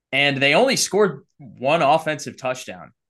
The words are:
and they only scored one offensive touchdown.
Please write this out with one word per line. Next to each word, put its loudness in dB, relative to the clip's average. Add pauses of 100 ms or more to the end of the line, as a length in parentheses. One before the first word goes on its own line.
(100)
and 0
they 2
only 4
scored 0 (120)
one -2
offensive 0
touchdown. -10 (180)